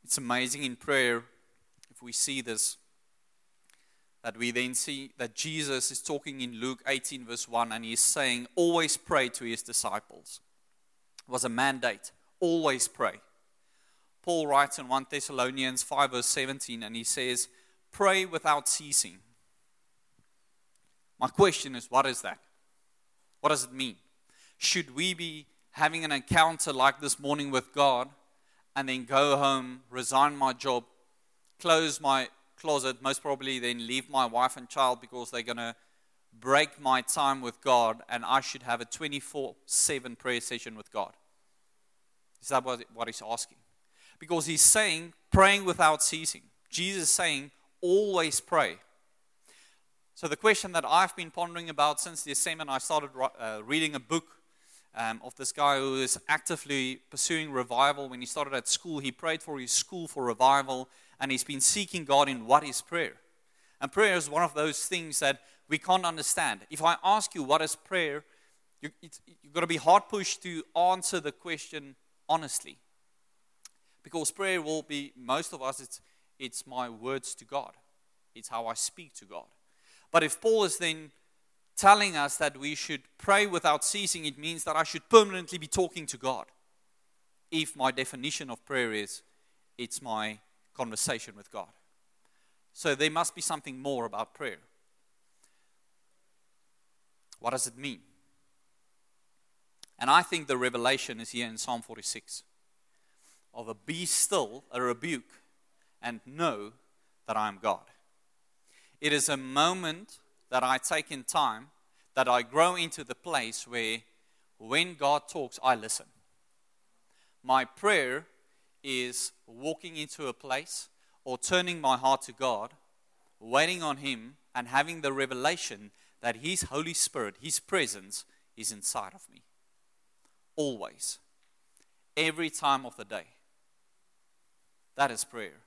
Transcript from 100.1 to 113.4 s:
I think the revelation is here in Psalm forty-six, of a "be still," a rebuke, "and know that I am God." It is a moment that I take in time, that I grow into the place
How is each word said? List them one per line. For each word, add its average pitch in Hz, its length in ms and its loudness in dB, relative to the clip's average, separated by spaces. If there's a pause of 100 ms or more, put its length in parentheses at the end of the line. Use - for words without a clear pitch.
I 170 120 8
think 160 240 -4
the 131 120 0
revelation 123 600 0
is 113 120 -12
here 120 180 -6
in 110 80 -12
Psalm 120 240 -6
forty-six, - 600 -12 (1120)
of 117 140 -12
a 113 60 -10
"be 165 300 -10
still," 135 640 0
a 123 120 -4
rebuke, 123 600 -4 (600)
"and 120 240 -8
know 127 460 -4 (540)
that 110 120 -2
I 107 100 0
am 101 120 -8
God." 101 260 0 (1120)
It 147 140 2
is 147 160 2
a 143 80 0
moment 165 800 -2 (320)
that 127 140 2
I 131 140 2
take 156 320 -2
in 135 140 -10
time, 131 460 0 (440)
that 131 140 2
I 123 140 4
grow 156 320 4
into 165 300 -4
the 123 100 -10
place 127 540 -4